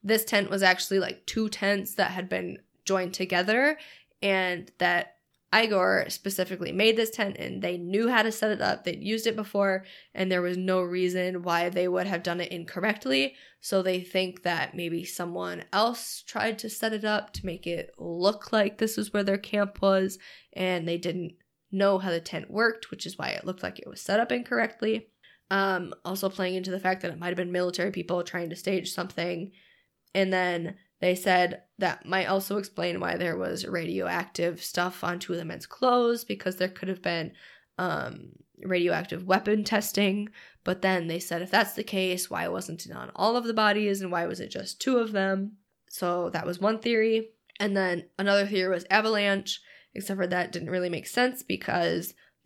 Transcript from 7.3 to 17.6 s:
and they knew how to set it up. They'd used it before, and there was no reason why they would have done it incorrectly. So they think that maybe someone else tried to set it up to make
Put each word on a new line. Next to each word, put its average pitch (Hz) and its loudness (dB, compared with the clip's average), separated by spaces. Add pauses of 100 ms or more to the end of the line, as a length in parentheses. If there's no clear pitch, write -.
and - -6
they 180 -2
knew 196 2
how 233 6
to 220 0
set 220 0
it 208 0
up. - 2
They'd - -4
used 220 -2
it 226 2
before, 196 0 (300)
and 190 0
there 180 2
was 180 0
no 185 2
reason 180 0
why 175 2
they 180 2
would 180 2
have 180 -2
done 175 -2
it 170 -6
incorrectly. 214 -2 (240)
So 196 0
they 185 0
think 180 -2
that 175 -2
maybe 170 -4
someone 175 -6
else 233 0
tried 220 -2
to 220 -8
set 220 -2
it 208 -4
up 208 0
to - -8
make 175 -8